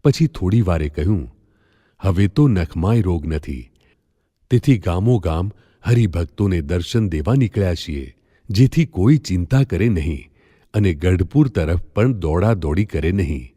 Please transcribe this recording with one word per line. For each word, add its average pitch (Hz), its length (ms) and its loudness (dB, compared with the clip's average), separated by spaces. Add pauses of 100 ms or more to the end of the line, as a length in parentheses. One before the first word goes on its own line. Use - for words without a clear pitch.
પછી 151 240 2
થોડી 101 340 0
વારે 82 280 -2
કહ્યું, 82 460 -4 (640)
"હવે 98 260 0
તો 147 200 2
નખમાય 98 540 0
રોગ 85 240 -2
નથી, 73 460 -8 (760)
તેથી 123 280 4
ગામોગામ 92 720 0 (320)
હરિભક્તોને 92 800 0
દર્શન 87 480 -2
દેવા 82 260 -2
નીકળ્યા 101 400 0
છીએ, 69 400 -10 (340)
જેથી 131 360 4
કોઈ 117 320 2
ચિંતા 95 460 0
કરે 98 240 -2
નહીં 80 420 -4 (440)
અને 98 200 2
ગઢપુર 90 540 2
તરફ 87 340 -2
પણ 120 320 0
દોડાદોડી 87 720 0
કરે 80 260 -2
નહીં." 76 460 -4